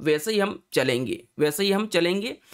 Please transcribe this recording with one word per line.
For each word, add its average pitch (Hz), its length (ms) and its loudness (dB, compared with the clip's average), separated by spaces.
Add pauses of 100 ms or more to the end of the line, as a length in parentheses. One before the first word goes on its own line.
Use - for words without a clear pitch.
वैसे 151 320 0
ही 208 60 2
हम 196 240 -2 (100)
चलेंगे, 131 500 0 (160)
वैसे 151 260 0
ही 196 80 2
हम 208 140 0
चलेंगे। 196 500 0 (180)